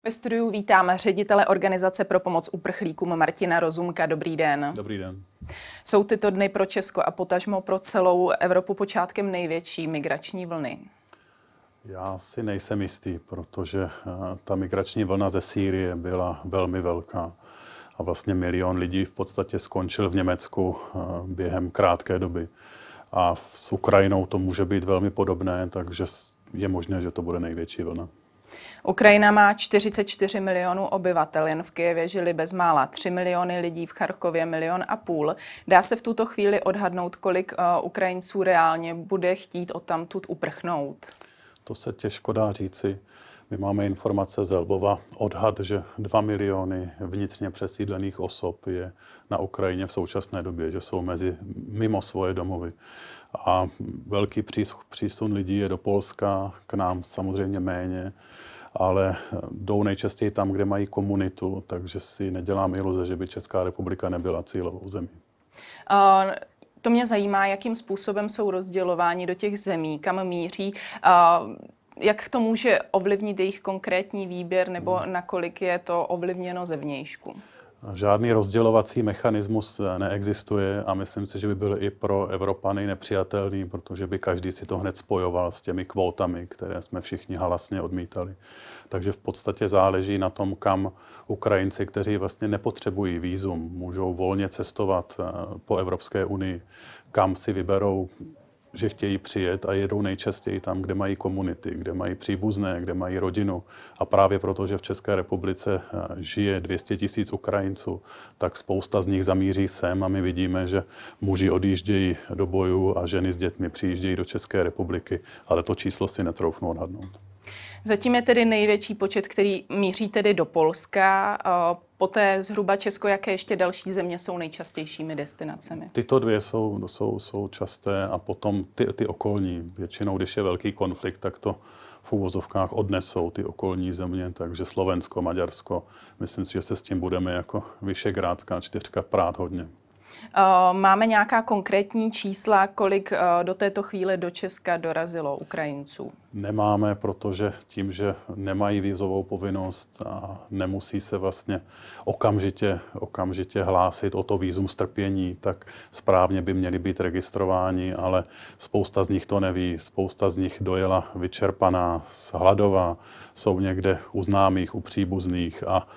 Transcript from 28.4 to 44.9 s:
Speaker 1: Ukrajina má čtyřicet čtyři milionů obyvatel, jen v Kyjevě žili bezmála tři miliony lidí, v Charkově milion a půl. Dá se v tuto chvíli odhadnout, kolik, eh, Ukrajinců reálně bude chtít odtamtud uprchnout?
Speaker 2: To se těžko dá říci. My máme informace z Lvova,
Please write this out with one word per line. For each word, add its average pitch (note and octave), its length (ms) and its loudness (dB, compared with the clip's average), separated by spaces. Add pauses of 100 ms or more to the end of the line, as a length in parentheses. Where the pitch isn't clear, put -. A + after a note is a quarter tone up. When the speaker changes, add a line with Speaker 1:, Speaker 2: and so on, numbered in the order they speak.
Speaker 1:
Ukrajina G#3 480 8
má G#3 240 8
čtyřicet G#3+ 500 2
čtyři G3 360 -2
milionů F#3 460 0
obyvatel, E3 600 2
jen D#3 160 -2
v - 80 -12
Kyjevě E3+ 380 0
žili F3 240 0
bezmála E3 540 4
tři - 240 -4
miliony F3+ 500 0
lidí, E3+ 260 -4
v - 60 -20
Charkově E3 540 -2
milion E3 420 -2
a A3 80 0
půl. E3 400 -2 (320)
Dá F#3 140 10
se A3+ 140 2
v A3+ 60 -12
tuto A3+ 240 0
chvíli G3+ 360 2
odhadnout, F3+ 540 -2
kolik, F#3 420 0
eh, F3 220 4
Ukrajinců F#3 600 -2
reálně E3 520 4
bude F3+ 400 0
chtít F3+ 400 -8
odtamtud E3+ 540 -6
uprchnout? D#3 800 -4 (580)
Speaker 2:
To A2 100 -10
se - 180 -8
těžko - 400 -6
dá G#2 200 2
říci. G2 460 -4 (520)
My G2+ 60 -6
máme G2+ 300 0
informace G2 580 0
z F#2 120 2
Lvova, F#2+ 420 2 (180)